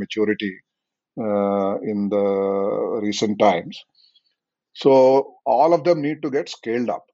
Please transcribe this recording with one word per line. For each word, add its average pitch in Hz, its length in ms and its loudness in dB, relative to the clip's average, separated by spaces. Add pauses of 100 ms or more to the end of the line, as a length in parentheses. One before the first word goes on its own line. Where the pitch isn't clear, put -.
maturity, 104 500 -2 (720)
uh, 101 480 0 (200)
in 104 60 -4 (160)
the 101 120 2 (800)
recent 104 300 -2 (100)
times. 87 300 -2 (1080)
So 139 100 6 (640)
all 156 220 4
of 147 100 -10
them 165 180 2
need 151 180 -6
to 147 120 -6
get 131 220 -6
scaled 117 380 -4
up. - 180 -16